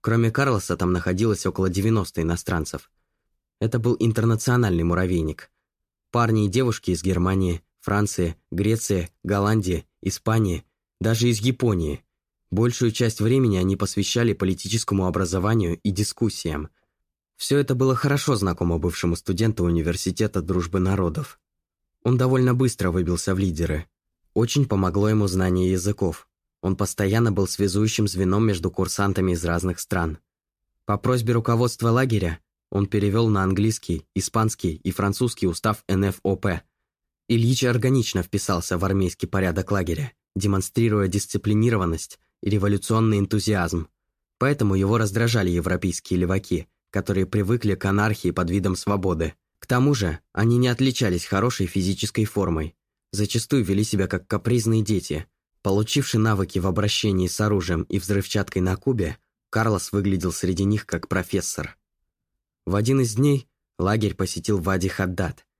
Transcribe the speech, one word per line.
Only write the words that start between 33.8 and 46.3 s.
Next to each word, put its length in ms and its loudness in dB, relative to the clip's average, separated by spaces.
испанский 600 -2
и 160 -4
французский 560 -2
устав 400 -2
Н 160 2
Ф 180 -2
О 140 0
П. 260 -2
Ильич 340 2
органично 580 2
вписался 560 -2
в 80 0
армейский 400 0
порядок 460 -2
лагеря, 400 -2
демонстрируя 720 0
дисциплинированность 1120 0
и 60 -2
революционный 680 2
энтузиазм. 680 0
Поэтому 380 0
его 220 2
раздражали 520 0
европейские 680 -2
леваки, 480 -2